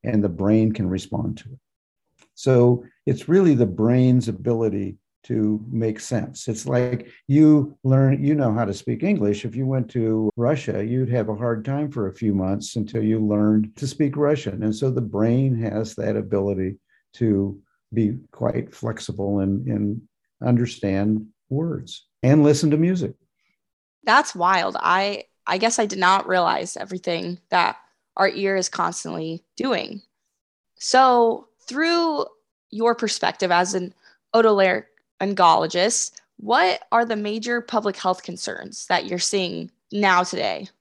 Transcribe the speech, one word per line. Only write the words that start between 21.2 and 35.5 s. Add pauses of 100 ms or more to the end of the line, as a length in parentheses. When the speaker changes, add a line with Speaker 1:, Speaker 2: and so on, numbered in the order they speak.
Speaker 1:
words (160)
and
listen
to
music. (920)
Speaker 2:
That's
wild.
I (220)
I
guess
I
did
not
realize
everything (100)
that (400)
our
ear
is
constantly (120)
doing. (760)
So (140)
through (460)
your
perspective
as
an (400)
otolaryngologist, (240)